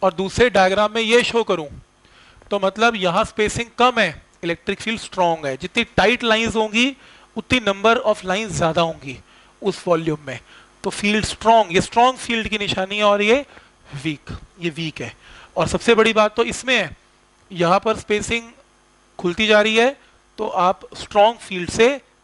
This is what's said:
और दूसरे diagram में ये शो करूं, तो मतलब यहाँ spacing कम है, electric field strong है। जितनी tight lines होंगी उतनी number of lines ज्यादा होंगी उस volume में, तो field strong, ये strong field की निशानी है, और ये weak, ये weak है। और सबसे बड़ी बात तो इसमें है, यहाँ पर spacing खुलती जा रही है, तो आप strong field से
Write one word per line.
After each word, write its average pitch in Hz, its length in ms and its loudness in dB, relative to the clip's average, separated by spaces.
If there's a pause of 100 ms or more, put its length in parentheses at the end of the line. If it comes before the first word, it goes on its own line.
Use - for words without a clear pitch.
और 190 120 2
दूसरे 196 360 0
diagram 196 420 2
में 226 100 -2
ये 226 220 4
शो 233 200 0
करूं, 170 240 -4 (840)
तो 202 80 -2
मतलब 214 360 0
यहाँ 185 300 0
spacing 214 400 -2 (120)
कम 240 220 4
है, 170 220 -2 (220)
electric 170 380 -4
field 220 180 -4
strong 165 460 -2
है। 135 120 -4
जितनी 226 260 -4
tight 220 400 2
lines 220 320 2
होंगी 226 420 0 (380)
उतनी 254 240 -2
number 208 360 2 (100)
of 214 120 2
lines 190 340 -4
ज्यादा 165 300 0
होंगी 156 380 -6 (420)
उस 196 260 -4
volume 160 300 0 (100)
में, 123 120 -10 (440)
तो 196 60 -4
field 208 360 -2
strong, 214 500 2
ये 185 60 4
strong 247 360 2
field 220 300 -4
की 214 100 -4
निशानी 196 400 -4
है, 208 60 0
और 202 180 4
ये 240 240 2 (580)
weak, 151 340 -8 (220)
ये 170 100 -6
weak 156 320 -8
है। - 140 -12 (420)
और 165 100 0
सबसे 226 280 2
बड़ी 220 180 4
बात 214 220 2
तो 233 80 0
इसमें 240 340 -2
है, 170 200 -6 (540)
यहाँ 170 280 2
पर 220 160 0
spacing 233 560 -4 (680)
खुलती 185 280 -2
जा 214 140 6
रही 220 140 0
है, 247 220 2 (400)
तो 214 100 -4
आप 185 340 0 (120)
strong 214 440 2
field 180 320 -8
से 254 320 2 (220)